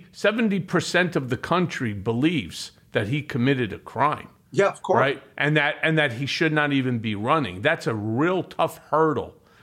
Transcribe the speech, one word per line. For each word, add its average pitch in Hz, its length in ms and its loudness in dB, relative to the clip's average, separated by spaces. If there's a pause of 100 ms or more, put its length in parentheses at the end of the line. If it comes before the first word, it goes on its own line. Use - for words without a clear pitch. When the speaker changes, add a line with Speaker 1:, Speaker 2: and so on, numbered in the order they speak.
(120)
Speaker 1:
seventy 214 480 2
percent 180 560 0
of 135 140 0
the 127 80 0
country 147 560 -2
believes 113 800 -2 (200)
that 107 160 0
he 135 140 -2
committed 127 520 0
a 90 60 -12
crime. 135 480 -2 (260)
Speaker 2:
Yeah, 196 140 4
of - 140 -4
course. - 180 2
Speaker 1:
Right? 135 240 0 (140)
And 147 180 0
that, 147 260 2
and 156 160 2
that 147 140 2
he 131 140 -6
should 156 260 0
not 147 220 2
even 127 260 0
be 107 160 -2
running. 107 460 0
That's 156 260 0
a 117 80 0
real 127 480 0
tough - 360 -4 (100)
hurdle, 143 480 2 (260)